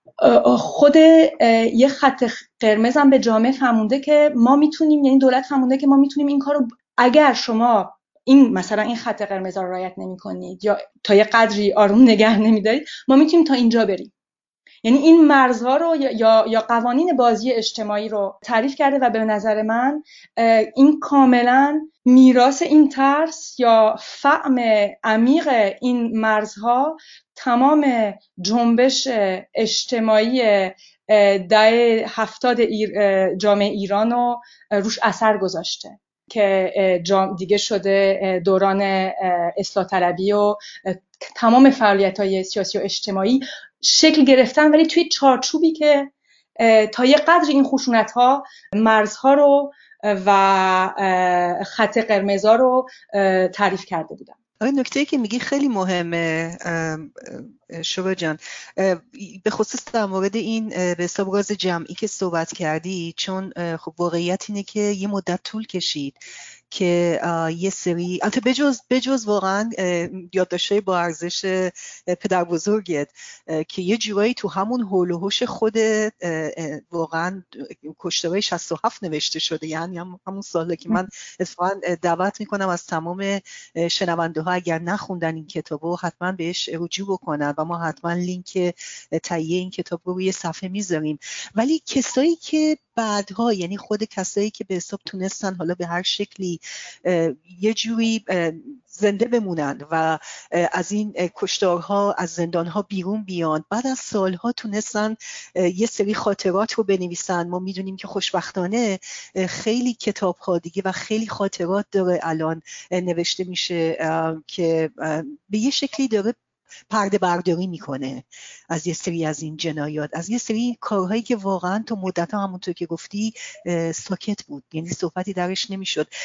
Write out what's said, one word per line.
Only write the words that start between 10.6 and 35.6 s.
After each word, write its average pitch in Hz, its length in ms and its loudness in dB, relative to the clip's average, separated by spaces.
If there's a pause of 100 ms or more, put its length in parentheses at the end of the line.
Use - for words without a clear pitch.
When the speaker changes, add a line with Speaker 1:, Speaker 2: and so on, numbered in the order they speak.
Speaker 1:
یا 208 120 2 (260)
تا 208 120 4
یه 208 80 8
قدری 208 500 2
آروم 208 300 6
نگه 220 360 6
نمی‌دارید، 220 460 2 (220)
ما 269 80 6
می‌تونیم 311 300 6
تا 277 80 2
اینجا 233 320 4
بریم. - 280 -4 (720)
یعنی 240 120 6
این 320 300 8
مرزها 254 500 4
رو 330 180 0
یا، 277 160 -2
یا، 220 380 4
یا 226 120 0
قوانین 240 560 0
بازی 240 340 2
اجتماعی 214 580 -4
رو 202 340 -4
تعریف 240 320 -2
کرده 285 220 0
و 262 120 2
به 226 100 -2
نظر 214 420 -2
من، 247 420 -2 (340)
اه، 226 260 4 (120)
این 302 240 4
کاملاً 269 800 4 (240)
میراث 254 560 6
این 302 280 6
ترس 285 680 0
یا 226 400 6
فهم - 560 0 (480)
عمیق 254 460 2 (320)
این 233 380 -2
مرزها 220 800 0 (380)
تمام 247 800 2 (280)
جنبش 233 640 2 (480)
اجتماعی، 226 840 0 (680)
اه، 202 280 6
دهه 220 720 4
هفتاد 240 500 -2
ایر-، 214 400 0
اه، 190 360 2
جامعه 202 360 2
ایران 202 400 -2
رو، 240 300 -2 (300)
اه، 202 80 0
روش 220 240 -4
اثر 214 340 2
گذاشته 185 600 -8 (300)